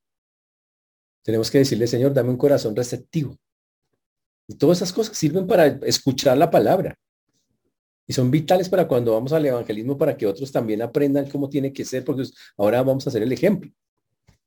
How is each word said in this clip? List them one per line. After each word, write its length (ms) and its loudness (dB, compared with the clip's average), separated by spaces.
Tenemos 300 -2
que 60 4
decirle, 300 2
"Señor, 260 0
dame 160 2
un 80 -2
corazón 360 2
receptivo". 640 -6
Y 80 -14
todas 220 2
esas 160 -6
cosas 240 -4
sirven 280 -2
para 200 4
escuchar 520 0
la 120 4
palabra. 480 2
Y 60 -8
son 180 2
vitales 380 2
para 180 2
cuando 240 0
vamos 220 0
al 120 2
evangelismo, 520 -4
para 180 0
que 100 -4
otros 240 -4
también 320 -2
aprendan 480 0
cómo 200 -6
tiene 240 -4
que 100 -10
ser, 220 -8
porque 180 -4
ahora 280 2
vamos 220 0
a 40 -4
hacer 120 -2
el 120 0
ejemplo. 360 0